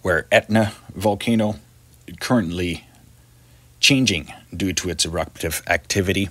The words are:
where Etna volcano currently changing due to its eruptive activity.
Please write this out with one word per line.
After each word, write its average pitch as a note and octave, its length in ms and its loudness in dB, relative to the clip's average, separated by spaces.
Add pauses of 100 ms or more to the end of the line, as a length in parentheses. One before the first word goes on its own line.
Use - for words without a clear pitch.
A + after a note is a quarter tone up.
where F2 300 0
Etna G#2+ 400 2 (240)
volcano G#2+ 640 0 (600)
currently F2 680 -2 (920)
changing A2 540 2 (220)
due F#2 180 -2
to F2+ 160 -4
its E2+ 160 -2
eruptive E2 640 -4
activity. F#2+ 640 0